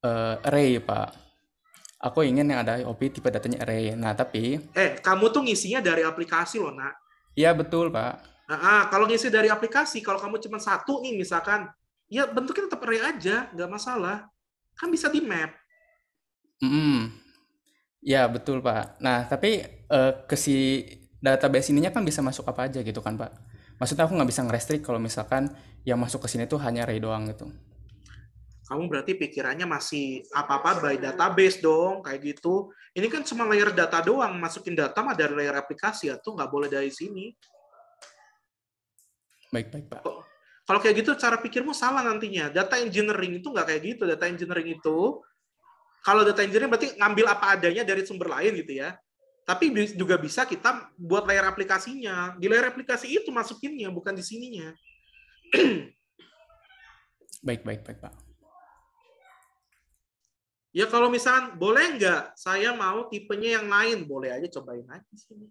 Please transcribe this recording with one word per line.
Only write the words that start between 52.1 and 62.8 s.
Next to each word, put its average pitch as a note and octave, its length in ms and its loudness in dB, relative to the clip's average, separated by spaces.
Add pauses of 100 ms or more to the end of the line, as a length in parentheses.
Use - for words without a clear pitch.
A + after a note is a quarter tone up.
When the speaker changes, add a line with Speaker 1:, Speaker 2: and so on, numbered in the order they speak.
Speaker 2:
Di F3+ 160 -2
layer A#3 160 4
aplikasi B3+ 480 -4
itu G#4+ 160 -2
masukinnya, A#3 640 -6
bukan F#3+ 240 -6
di F#3 80 -10
sininya. A3 480 -12 (800)
<clears throat> G#3+ 400 2 (1500)
Speaker 1:
Baik, A#2 160 -6
baik, G#2+ 240 -12
baik, - 160 -18
Pak. - 120 -20 (2500)
Speaker 2:
Ya G#3 160 0
kalau A#3+ 240 4
misalkan, B3 480 2
"Boleh C#4 340 4
nggak F3+ 380 0
saya G3 400 -2
mau G#3+ 320 -2